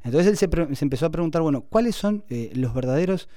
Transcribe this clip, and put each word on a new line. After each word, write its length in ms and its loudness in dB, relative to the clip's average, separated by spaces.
Entonces 280 2
él 60 2
se 120 2
pre-, 260 0
se 100 -2
empezó 220 0
a 40 -2
preguntar, 320 -2
bueno, 200 0
¿cuáles 340 0
son, 320 -2
eh, 260 -6
los 200 -2
verdaderos 640 0